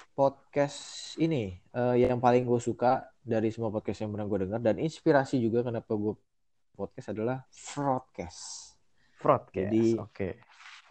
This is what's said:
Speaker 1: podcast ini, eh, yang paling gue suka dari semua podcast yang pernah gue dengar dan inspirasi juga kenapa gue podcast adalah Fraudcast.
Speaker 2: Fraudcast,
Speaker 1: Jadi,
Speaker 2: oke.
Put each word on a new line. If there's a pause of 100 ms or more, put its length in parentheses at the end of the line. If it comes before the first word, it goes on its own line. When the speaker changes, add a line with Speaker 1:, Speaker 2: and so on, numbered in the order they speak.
(120)
Speaker 1:
podcast (380)
ini, (160)
eh,
yang
paling
gue
suka
dari
semua
podcast
yang
pernah
gue
dengar
dan
inspirasi
juga
kenapa
gue (640)
podcast
adalah
Fraudcast. (400)
Speaker 2:
Fraudcast,
Speaker 1:
Jadi,
Speaker 2:
oke. (600)